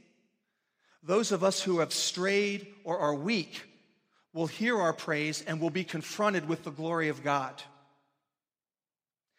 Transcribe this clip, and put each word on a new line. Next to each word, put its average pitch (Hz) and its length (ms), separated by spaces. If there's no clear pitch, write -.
those 196 300
of 180 120
us 190 180
who 180 180
have 147 120
strayed 202 840
or 175 140
are 147 160
weak 170 480
will 165 140
hear 220 340
our 165 120
praise 151 500
and 160 180
will 165 100
be 175 140
confronted 175 640
with 165 160
the 170 60
glory 160 380
of 135 140
God. 135 400